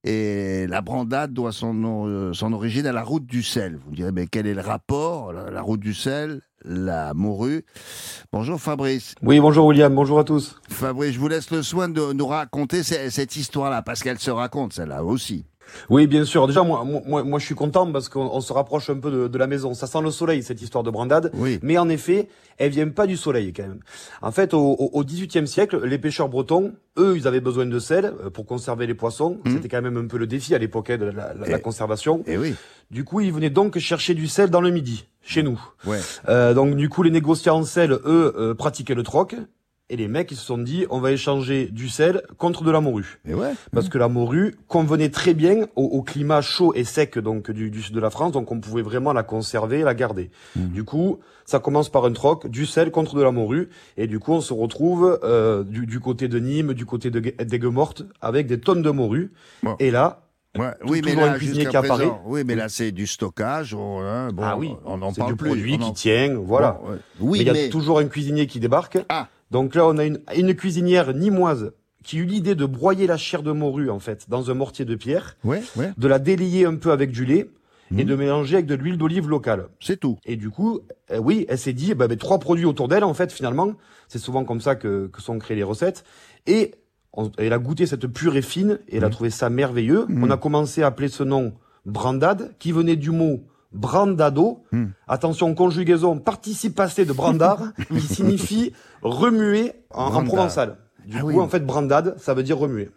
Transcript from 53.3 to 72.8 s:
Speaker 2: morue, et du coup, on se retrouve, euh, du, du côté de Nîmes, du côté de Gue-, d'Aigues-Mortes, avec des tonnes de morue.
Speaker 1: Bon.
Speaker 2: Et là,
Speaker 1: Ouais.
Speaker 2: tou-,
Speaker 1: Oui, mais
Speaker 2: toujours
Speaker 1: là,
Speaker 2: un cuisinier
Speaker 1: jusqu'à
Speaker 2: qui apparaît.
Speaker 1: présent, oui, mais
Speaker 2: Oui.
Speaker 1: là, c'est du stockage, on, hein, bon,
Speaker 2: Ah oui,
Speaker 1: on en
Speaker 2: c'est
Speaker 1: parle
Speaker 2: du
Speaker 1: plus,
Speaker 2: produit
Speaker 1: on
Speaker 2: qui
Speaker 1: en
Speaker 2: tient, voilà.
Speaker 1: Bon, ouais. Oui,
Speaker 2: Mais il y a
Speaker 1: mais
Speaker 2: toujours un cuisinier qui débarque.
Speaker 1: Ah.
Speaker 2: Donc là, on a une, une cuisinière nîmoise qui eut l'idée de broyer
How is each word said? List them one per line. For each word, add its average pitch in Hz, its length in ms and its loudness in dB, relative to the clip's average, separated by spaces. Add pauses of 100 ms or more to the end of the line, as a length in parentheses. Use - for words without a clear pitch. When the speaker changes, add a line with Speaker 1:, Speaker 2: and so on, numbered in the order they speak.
Speaker 2:
morue, 123 380 -2 (280)
et 110 80 0
du 107 140 -4
coup, 156 140 0
on 165 80 2
se - 120 -6
retrouve, 170 720 2
euh, 110 400 4
du, 110 240 -6
du 117 120 -4
côté 127 280 -4
de 120 100 -2
Nîmes, 139 380 -2
du 117 100 -8
côté 123 240 -4
de 117 100 0
Gue-, 113 240 -4
d'Aigues-Mortes, 123 600 -2 (180)
avec 135 240 0
des 117 140 -2
tonnes 175 240 2
de 151 80 2
morue. 139 400 0 (320)
Speaker 1:
Bon. 107 160 -2
Speaker 2:
Et 135 100 4
là, 131 320 2 (340)
Speaker 1:
Ouais. 123 140 -4 (120)
Speaker 2:
tou-, 117 100 -8
Speaker 1:
Oui, 160 120 0
mais 143 100 2
Speaker 2:
toujours 151 120 4
Speaker 1:
là, 147 80 4
Speaker 2:
un 135 40 -2
cuisinier 143 260 -2
Speaker 1:
jusqu'à 135 80 0
Speaker 2:
qui 135 60 4 (100)
apparaît. 135 180 2
Speaker 1:
présent, 110 220 0
oui, 143 180 -2
mais 123 80 -2
Speaker 2:
Oui. 113 60 0
Speaker 1:
là, 110 100 -4
c'est 110 220 -4
du 98 160 -6
stockage, 113 640 -4
on, 101 280 -8
hein, 117 320 -6
bon, 98 120 -6
Speaker 2:
Ah 101 100 -2
oui, 143 160 -6 (140)
Speaker 1:
on 92 160 -8
en 98 100 -4
Speaker 2:
c'est 98 100 -6
Speaker 1:
parle 110 100 -2
Speaker 2:
du 113 40 -2
Speaker 1:
plus, 151 140 -4
Speaker 2:
produit 120 240 0
Speaker 1:
on 156 60 0
Speaker 2:
qui 120 60 -2
Speaker 1:
en 104 80 -4
Speaker 2:
tient, 123 420 2
voilà. 110 480 2
Speaker 1:
Bon, 101 80 -10
ouais. 95 60 -8 (240)
Oui, 175 180 2
Speaker 2:
Mais 180 40 4
il - 40 4
y - 20 6
a - 40 6
Speaker 1:
mais 147 160 2
Speaker 2:
toujours 156 280 2
un 151 80 4
cuisinier 147 400 -2
qui 123 140 -10
débarque. 143 400 0 (100)
Speaker 1:
Ah. 151 200 -4 (220)
Speaker 2:
Donc 131 220 0
là, 165 140 6
on 156 100 4
a 151 80 2
une, 151 140 -4 (160)
une 185 180 4
cuisinière 175 640 2
nîmoise 165 560 2 (320)
qui 160 160 -6
eut 175 60 -2
l'idée 196 280 0
de 143 140 0
broyer 180 400 2